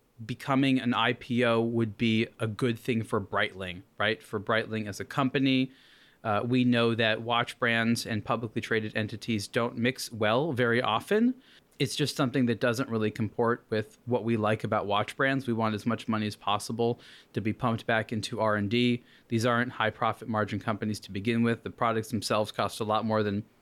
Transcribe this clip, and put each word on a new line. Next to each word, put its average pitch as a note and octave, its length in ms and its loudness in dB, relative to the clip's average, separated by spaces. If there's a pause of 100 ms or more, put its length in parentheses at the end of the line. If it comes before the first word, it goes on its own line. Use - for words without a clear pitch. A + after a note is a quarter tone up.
(260)
becoming C3 540 2
an A#2+ 140 0
I A2+ 180 2
P A#2+ 320 -2
O A#2 160 4
would A#2 360 0
be A2+ 300 2 (140)
a A2+ 80 -2
good A2+ 280 -2
thing A2+ 280 -2
for G#2+ 160 -2
Breitling, F#2+ 640 -4 (140)
right? A2 240 0
For - 200 -6
Breitling A2 480 -2
as G2 100 -8
a G2 60 -8
company, C3 680 0 (540)
uh, G#2 200 0
we B2+ 200 2
know A#2 320 4
that A2+ 260 2
watch A#2 380 -2
brands A#2 440 2
and G#2 200 -4
publicly A#2 360 -2
traded A2 360 -2
entities G#2+ 500 -2
don't B2 320 -2
mix B2 320 -2
well A2+ 400 2
very A#2+ 320 2
often. G3+ 540 2 (420)
It's B2+ 180 -2
just C#3+ 180 -2
something C3+ 300 0
that A#2 160 2
doesn't A#2+ 300 0
really A2 200 0
comport A2+ 600 0
with G#2+ 340 -2
what A#2 180 0
we A#2 140 2
like G#2+ 280 0
about G#2 200 0
watch G2+ 320 -2
brands. C3+ 300 0
We A#2 80 0
want A2 200 0
as G#2 120 -6
much A2+ 220 -2
money G#2+ 180 0
as G#2 100 -6
possible A2+ 640 -2 (320)
to A#2+ 80 -4
be G#2 140 0
pumped A2+ 320 -2
back A2 260 0
into A2 260 -4
R G#2+ 180 2
and G#2 120 0
D. A#2+ 340 2 (260)
These A2+ 180 2
aren't A#2+ 260 2
high A2 160 0
profit A2 400 -2
margin G#2+ 320 -2
companies G#2+ 400 -2
to - 100 -16
begin A2+ 320 0
with. A#2 200 2
The G2 80 -8
products A2+ 380 -2
themselves G#2+ 440 0
cost - 280 -4
a A2+ 40 -4
lot G#2+ 220 0
more A2 160 2
than G#2 220 -2 (180)